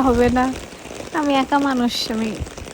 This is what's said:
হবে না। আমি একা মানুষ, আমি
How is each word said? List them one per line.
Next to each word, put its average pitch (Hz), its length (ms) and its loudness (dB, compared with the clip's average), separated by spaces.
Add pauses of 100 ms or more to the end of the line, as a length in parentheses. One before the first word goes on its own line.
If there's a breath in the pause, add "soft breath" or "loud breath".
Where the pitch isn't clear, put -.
হবে 240 200 4 (100)
না। 254 80 2 (760)
আমি 285 140 2 (100)
একা 285 140 2 (100)
মানুষ, 247 260 2 (180)
আমি 220 180 -2 (440)